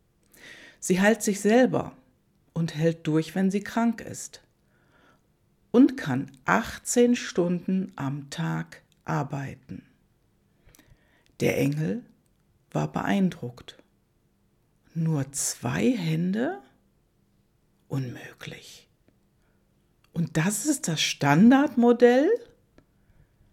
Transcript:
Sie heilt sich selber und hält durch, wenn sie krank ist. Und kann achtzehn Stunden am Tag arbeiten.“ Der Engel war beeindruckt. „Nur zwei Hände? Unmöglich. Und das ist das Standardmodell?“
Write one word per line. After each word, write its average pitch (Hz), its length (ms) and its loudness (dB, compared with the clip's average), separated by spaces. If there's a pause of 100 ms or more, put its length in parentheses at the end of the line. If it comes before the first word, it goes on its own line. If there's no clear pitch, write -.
(800)
Sie 180 220 0
heilt 214 220 2
sich 196 180 -2
selber 226 560 2 (560)
und 160 220 -4
hält 165 320 -2
durch, 156 280 -2
wenn 190 160 2
sie 202 120 -2
krank 226 400 -2
ist. - 400 -16 (1300)
Und 247 260 6
kann 131 340 -4 (140)
achtzehn 240 720 0
Stunden 185 800 -2
am 143 320 -6
Tag 165 540 -8 (240)
arbeiten.“ 143 760 -8 (1600)
Der - 180 0
Engel 156 460 -2 (640)
war 151 220 -6
beeindruckt. - 920 -4 (1120)
„Nur 160 380 -4
zwei 160 580 -2
Hände? 190 680 -4 (1300)
Unmöglich. - 960 -12 (1300)
Und 165 240 -6
das 190 300 -2
ist 294 220 -2
das 160 120 -2
Standardmodell?“ 240 1300 4 (1200)